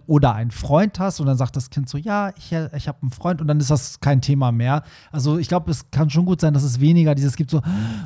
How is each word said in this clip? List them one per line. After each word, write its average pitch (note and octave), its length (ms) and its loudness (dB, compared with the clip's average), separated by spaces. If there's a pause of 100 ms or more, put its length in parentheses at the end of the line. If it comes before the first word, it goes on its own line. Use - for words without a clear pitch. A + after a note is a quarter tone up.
oder C#3 280 4
einen A#2 160 -4
Freund E3 480 0
hast?“ F#3+ 200 -4
Und D3+ 60 -2
dann C3+ 100 2
sagt B2+ 220 -2
das B2+ 120 -6
Kind C#3 200 -6
so, C#3+ 80 -8
„Ja, G3+ 400 -4
ich, - 160 -12
ich D#3+ 340 -6
hab D3 140 -10
einen C3 100 -4
Freund.“ E3+ 300 -4
Und D#3 60 -2
dann D3+ 120 2
ist C3 120 0
das - 280 -2
kein C#3 220 2
Thema C3+ 320 2
mehr. B2+ 300 0 (280)
Also D3+ 260 0
ich E3+ 120 -4
glaub, F3 180 -2
es D#3 240 -6
kann D3+ 180 2
schon D#3 140 2
gut F3+ 160 0
sein, D#3 140 2
dass C#3+ 100 2
es B2+ 160 -2
weniger D#3 340 6
dieses C#3 220 0
gibt C#3+ 160 -4
so, D3+ 100 2 (440)